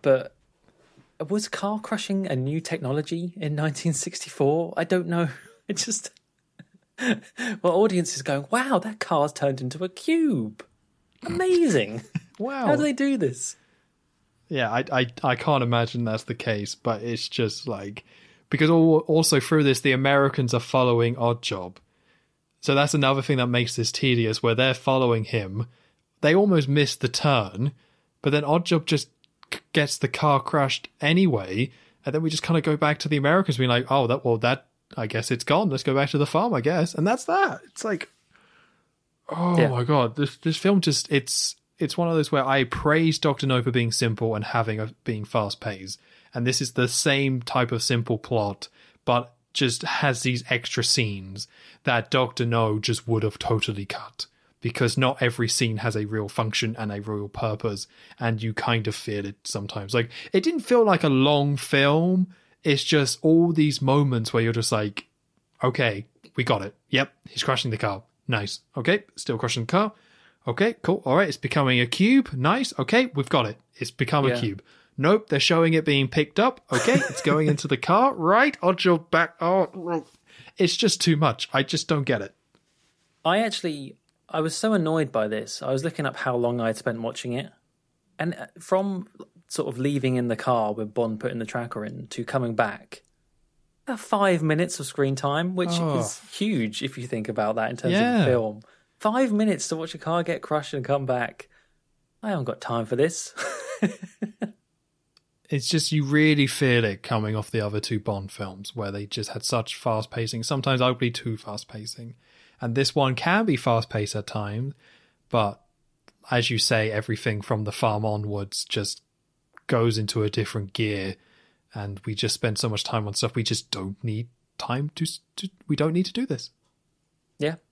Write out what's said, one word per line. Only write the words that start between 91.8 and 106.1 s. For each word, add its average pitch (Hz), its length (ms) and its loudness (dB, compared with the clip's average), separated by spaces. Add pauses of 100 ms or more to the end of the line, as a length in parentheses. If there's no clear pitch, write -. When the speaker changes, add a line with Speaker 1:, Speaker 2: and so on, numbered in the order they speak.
Speaker 1:
in 127 220 -12
to - 180 -10
coming 120 280 -2
back, 107 480 -4 (840)
about 240 120 -4
five 190 440 2
minutes 160 360 0
of 139 60 -10
screen 135 300 0
time, 151 400 -2
which 175 160 0
Speaker 2:
Oh. 165 280 0
Speaker 1:
is 107 200 -4 (120)
huge 131 520 -2
if 131 140 -8
you 123 100 -10
think 113 220 -6
about 107 260 -2
that 113 160 -2
in 123 60 -8
terms 170 180 0
of 208 60 4
Speaker 2:
Yeah. 240 180 2
Speaker 1:
the 170 60 4
film. 113 360 0 (380)
Five 240 320 0
minutes 208 380 2
to 170 60 -2
watch 160 200 -8
a - 20 -16
car 165 260 -2
get 165 180 -4
crushed 151 320 -4
and 135 120 -4
come 143 200 0
back. 123 440 -4 (720)
I 220 80 -4
haven't 160 160 -2
got 120 160 -6
time 117 240 -4
for 123 100 -2
this. 151 380 -2 (480)
<laughs> 208 120 0 (1600)
Speaker 2:
It's 139 180 -2
just, 156 240 0
you 151 120 2
really 147 440 4